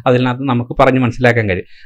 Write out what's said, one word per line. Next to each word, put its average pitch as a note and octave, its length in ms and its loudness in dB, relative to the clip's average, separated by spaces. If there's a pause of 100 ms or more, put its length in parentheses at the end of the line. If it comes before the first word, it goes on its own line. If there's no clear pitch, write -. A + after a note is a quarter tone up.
അതിനകത്ത് B2+ 360 0
നമുക്ക് A#2+ 360 -4
പറഞ്ഞ് C3 200 4
മനസ്സിലാക്കാൻ A#2 500 0
കഴിയും. F#2 200 -4 (160)